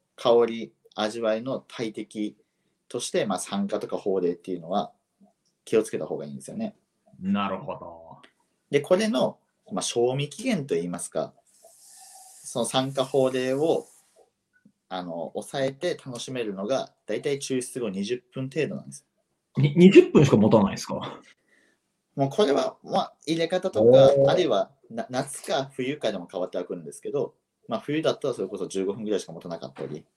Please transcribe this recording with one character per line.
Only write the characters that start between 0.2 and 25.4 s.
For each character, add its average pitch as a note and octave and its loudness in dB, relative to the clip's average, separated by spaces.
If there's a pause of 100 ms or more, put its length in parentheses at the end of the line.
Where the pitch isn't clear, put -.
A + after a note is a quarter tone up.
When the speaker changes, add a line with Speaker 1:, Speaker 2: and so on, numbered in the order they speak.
Speaker 1:
り、 A2+ -6 (200)
味 G#2+ -4
わ A2 0
い A2 -4
の B2 -8
大 A2+ -8
敵 G#2+ -8 (540)
と B2 -8
し - -8
て、 E3+ -2
ま G2 -2
あ、 F2+ -4
酸 G2+ -4
化 G#2 -4
と F#2 -8
か F#2 -6
法 F#2+ -2
令 F2 0
っ F2 -6
て - -12
い F2 -4
う - -14
の D#2+ -14
は G2 -2 (720)
気 - 0
を G#2+ 4
つ - -12
け A2+ -4
た D#2 -8
方 D2+ -6
が D2 -10
い D2 -12
い C#2+ -14
ん - -12
で C2+ -16
す - -16
よ E2+ -14
ね。 - -8 (460)
Speaker 2:
な G2 -2
る F#2 -6
ほ D#2 -10
ど。 E2 -18 (520)
Speaker 1:
で、 C#3+ 2
こ F3+ 2
れ G#3+ 0
の、 B2+ 0 (340)
ま F#2 -6
あ、 - -4
賞 B2 0
味 C#3+ -4
期 - -14
限 F#3 -2
と E2+ -2
い E2+ -2
い - -6
ま D#2+ -8
す - -10
か、 - -6 (1120)
そ - -8
の A2+ -2
酸 C3 -2
化 C3+ -2
法 C3 2
令 B2+ -2
を、 D3+ 0 (1040)
あ F#2 -8
の、 E2 -10
抑 C3+ -8
え C3+ -2
て D#3 -6
楽 A#2+ -12
し C3+ -12
め B2 -6
る G#2 -6
の G2 -8
が、 B2+ -4 (140)
だ G#2+ -6
い B2 -8
た D3 -6
い C#3+ -2
抽 C3 -4
出 - -10
後 A2+ -4
二 F#2+ -6
十 B2 -6 (120)
分 C3+ -8
程 C#3+ -2
度 F2+ -10
な - -12
ん - -20
で - -16
す。 - -20 (520)
Speaker 2:
に、 C#3+ 4
二 F3+ 12
十 F4 12
分 E3+ 8
し - 4
か A#2+ 8
持 G#2 6
た G#2+ 6
な F#2 2
い - -4
で - -8
す - -10
か？ - -10 (960)
Speaker 1:
も C#3 2
う - -8
こ C#3+ 2
れ C#3 2
は、 C3+ -2
ま F#3+ -2
あ、 - -4 (120)
入 E3 -2
れ E3 -2
方 F#3 -2
と - -2
か、 A2+ 4
Speaker 2:
お C3+ 8
ー。 C#3 4
Speaker 1:
あ D3 4
る F3+ 4
い D3+ 0
は G2+ 0 (180)
な-、 A2+ -8
夏 C3 -8